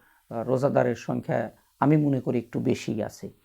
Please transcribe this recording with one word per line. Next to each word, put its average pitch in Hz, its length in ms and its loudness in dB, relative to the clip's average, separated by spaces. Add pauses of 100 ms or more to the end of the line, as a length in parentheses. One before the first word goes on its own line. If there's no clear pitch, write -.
(300)
আহ, 117 140 -6
রোজাদারের 127 520 2
সংখ্যা 120 560 -4 (280)
আমি 147 180 6
মনে 139 240 2
করি 123 180 -2
একটু 117 200 -6
বেশি 117 440 -2
আছে। - 260 -10 (160)